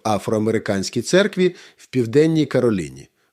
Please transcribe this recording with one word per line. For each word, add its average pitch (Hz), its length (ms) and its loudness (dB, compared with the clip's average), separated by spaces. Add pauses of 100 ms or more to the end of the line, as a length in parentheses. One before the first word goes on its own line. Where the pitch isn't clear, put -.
афроамериканській 107 1000 -2
церкві 180 540 0 (220)
в - 100 -20
Південній 143 580 2
Кароліні, 90 640 -2 (240)